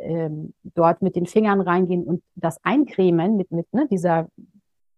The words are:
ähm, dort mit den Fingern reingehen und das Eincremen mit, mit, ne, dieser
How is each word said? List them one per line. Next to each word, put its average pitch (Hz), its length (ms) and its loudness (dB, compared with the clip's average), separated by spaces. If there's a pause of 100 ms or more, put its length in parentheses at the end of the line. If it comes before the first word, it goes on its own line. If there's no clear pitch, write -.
ähm, 156 520 -6 (220)
dort 165 260 2
mit 185 160 -2
den 175 100 -2
Fingern 202 340 2
reingehen 180 440 0
und 175 180 -4 (120)
das - 300 -6
Eincremen 196 720 2
mit, 185 160 -4
mit, 165 200 -6
ne, 277 160 0
dieser 165 400 0 (680)